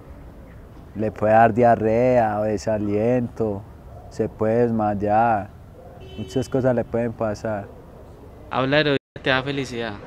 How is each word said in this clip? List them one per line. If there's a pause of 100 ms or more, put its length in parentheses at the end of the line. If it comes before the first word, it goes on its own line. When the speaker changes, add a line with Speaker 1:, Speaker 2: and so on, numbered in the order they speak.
(960)
Speaker 1:
le
puede
dar
diarrea
o
desaliento, (480)
se
puede
desmayar, (680)
muchas
cosas
le
pueden
pasar. (840)
Speaker 2:
¿Habla
de
heroína (220)
te
da
felicidad? (120)